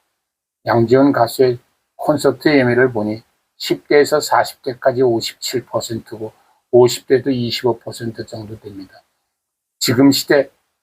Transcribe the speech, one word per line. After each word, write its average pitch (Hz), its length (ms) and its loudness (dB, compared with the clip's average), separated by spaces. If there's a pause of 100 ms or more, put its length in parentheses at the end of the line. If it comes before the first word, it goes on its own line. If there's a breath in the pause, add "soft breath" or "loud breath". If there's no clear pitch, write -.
(640)
양지은 117 460 4
가수의 123 480 0 (360)
콘서트 147 540 -2
예매를 127 440 2
보니 107 300 -6 (340)
십 - 300 -6
대에서 147 320 2
사십 - 420 -2
대까지 127 400 -2
오십칠 120 640 -4
퍼센트고 110 680 -10 (400)
오십 123 360 4
대도 135 220 0
이십오 120 500 -2
퍼센트 113 460 -12
정도 110 340 -14
됩니다. 98 420 -20 (760)
지금 135 320 2
시대 139 380 0 (340)